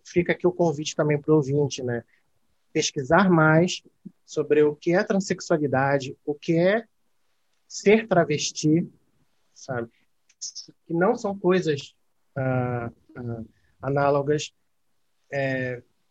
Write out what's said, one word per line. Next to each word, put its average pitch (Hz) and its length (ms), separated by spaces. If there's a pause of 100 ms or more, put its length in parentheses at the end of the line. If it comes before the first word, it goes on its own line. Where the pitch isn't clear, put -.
fica 175 280
aqui 170 160
o 180 40
convite 156 440
também 151 260
pro 156 140
ouvinte, 139 480
né? 120 200 (720)
Pesquisar 160 560
mais 160 540 (420)
sobre 147 380
o 147 120
que 170 200
é 208 80
transexualidade, 143 1200
o 147 80
que 165 240
é 196 260 (840)
ser 220 400
travesti, 160 840 (640)
sabe? 120 340 (1000)
Que 165 60
não 190 220
são 196 220
coisas, 160 580 (400)
ah, 123 560 (240)
ah, 117 280 (400)
análogas. 143 680 (800)
É, 131 520 (260)